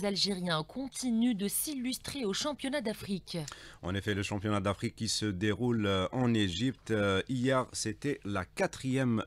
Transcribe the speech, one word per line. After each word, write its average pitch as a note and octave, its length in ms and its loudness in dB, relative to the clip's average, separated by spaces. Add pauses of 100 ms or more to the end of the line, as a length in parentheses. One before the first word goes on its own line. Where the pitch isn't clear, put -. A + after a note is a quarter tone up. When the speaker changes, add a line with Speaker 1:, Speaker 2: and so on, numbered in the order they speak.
Speaker 1:
algériens F3+ 600 0
continuent B3 720 0
de G3 140 0
s'illustrer C4 760 -4
au G3 100 0
championnat C#4+ 480 -2
d'Afrique. G3+ 560 -4 (440)
Speaker 2:
En F2+ 140 -2
effet, G2+ 180 0
le G2 100 0
championnat G#2 380 0
d'Afrique G2+ 340 0
qui A2 140 -2
se - 160 0
déroule, G#2+ 600 2
euh, F#2+ 280 4
en B2 200 4
Égypte. G#2+ 580 0
Euh, G2+ 360 4
hier, B2+ 460 2
c'était - 500 -4
la G2 220 -2
quatrième C3 800 0